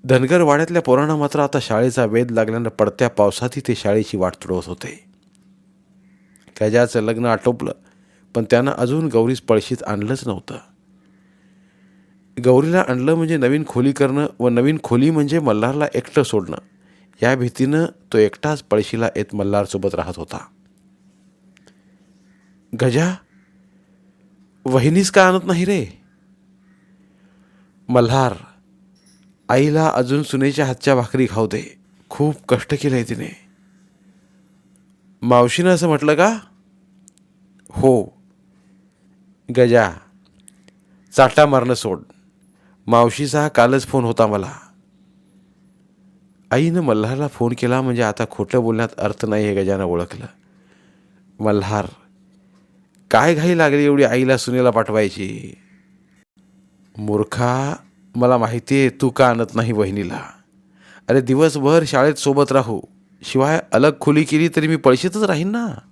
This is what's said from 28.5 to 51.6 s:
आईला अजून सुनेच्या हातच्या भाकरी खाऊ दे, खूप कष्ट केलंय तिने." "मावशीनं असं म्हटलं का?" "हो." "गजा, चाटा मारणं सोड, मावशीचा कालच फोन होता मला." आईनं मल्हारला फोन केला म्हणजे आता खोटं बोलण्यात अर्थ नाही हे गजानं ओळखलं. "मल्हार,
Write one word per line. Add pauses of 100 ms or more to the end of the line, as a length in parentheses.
आईला
अजून
सुनेच्या
हातच्या
भाकरी
खाऊ
दे, (320)
खूप (140)
कष्ट
केलंय
तिने." (1700)
"मावशीनं
असं
म्हटलं
का?" (1300)
"हो." (1500)
"गजा, (1300)
चाटा
मारणं
सोड, (880)
मावशीचा
कालच
फोन
होता
मला." (2000)
आईनं
मल्हारला
फोन
केला
म्हणजे
आता
खोटं
बोलण्यात (100)
अर्थ
नाही
हे
गजानं
ओळखलं. (1120)
"मल्हार, (1200)